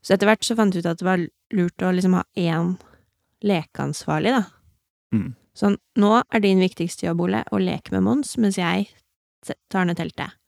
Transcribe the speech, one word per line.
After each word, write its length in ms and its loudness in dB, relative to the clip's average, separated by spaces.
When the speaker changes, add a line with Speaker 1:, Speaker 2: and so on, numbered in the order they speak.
Speaker 1:
Så 140 2
etter 100 2
hvert 160 2
så 160 -2
fant 160 2
vi 80 -4
ut 60 -2
at 100 -4
det 80 -2
var 160 0
lurt 320 -2
å 80 2
liksom 240 2
ha 60 -4
én 380 0
lekeansvarlig, 920 -2
da. 80 2
Speaker 2:
Mm. 140 -2
Speaker 1:
Sånn, 220 0
nå 180 6
er 240 0
din 160 4
viktigste 480 -2
jobb, 160 -2
Ole, 200 -2
å 80 0
leke 340 -4
med 80 2
Mons, 380 0
mens 180 0
jeg 300 -2
se-, 100 -10
tar 160 0
ned 140 0
teltet. 340 -10